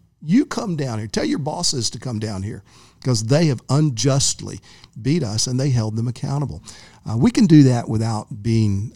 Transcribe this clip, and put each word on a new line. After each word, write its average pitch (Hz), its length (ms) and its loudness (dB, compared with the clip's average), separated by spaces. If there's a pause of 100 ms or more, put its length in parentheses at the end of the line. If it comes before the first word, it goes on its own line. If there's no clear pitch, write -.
(200)
You 185 240 2
come 214 320 -6
down 127 220 -4
here. 107 100 -6
Tell - 160 -4
your 285 140 -2
bosses 131 520 -2
to 123 80 -12
come 113 200 -8
down 107 240 -6
here 107 200 -10 (420)
'cause 113 200 0
they 147 220 2
have 127 140 0 (100)
unjustly 135 880 0 (400)
beat 139 220 0
us," 113 240 -2
and 127 120 -2
they 139 120 0
held 110 260 0
them 113 120 -2
accountable. 131 540 -6 (460)
Uh, 110 80 -4
we 190 140 4
can 233 160 4
do 151 180 10
that 120 240 2
without 110 540 -4
being, 110 540 0